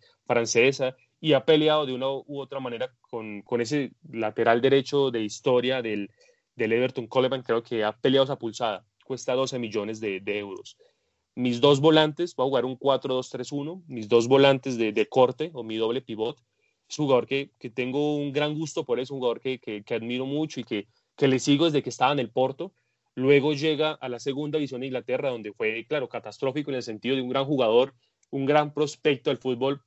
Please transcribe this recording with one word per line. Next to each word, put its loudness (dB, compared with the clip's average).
francesa 2
y 2
ha 4
peleado 4
de -4
una -4
u -8
otra -10
manera -8
con, -12
con -2
ese -2
lateral 2
derecho 2
de -4
historia 0
del, -6
del 0
Everton, -2
Coleman, 0
creo 0
que -2
ha -2
peleado 2
esa -6
pulsada, -6
cuesta -6
doce -2
millones -6
de, -4
de -4
euros. -12
Mis -2
dos 6
volantes, 4
voy 0
a 0
jugar 0
un -6
cuatro 0
dos -4
tres -10
uno, -8
mis -10
dos 4
volantes 4
de, 0
de 0
corte 2
o -12
mi -8
doble -2
pivot, -8
es -12
un 0
jugador 4
que, -4
que -14
tengo -2
un -4
gran -2
gusto -6
por -2
él, -4
es -10
un -10
jugador -2
que, -6
que, -10
que -8
admiro -4
mucho -4
y -10
que, -6
que 2
le 4
sigo 4
desde 2
que -6
estaba 2
en 0
el -4
Porto. -2
Luego 4
llega 0
a -10
la -8
segunda -4
división -4
de -6
Inglaterra, -4
donde -8
fue, -4
claro, -4
catastrófico -6
en -4
el -4
sentido -4
de -2
un -6
gran 0
jugador, 4
un -2
gran 2
prospecto -2
del 0
fútbol -2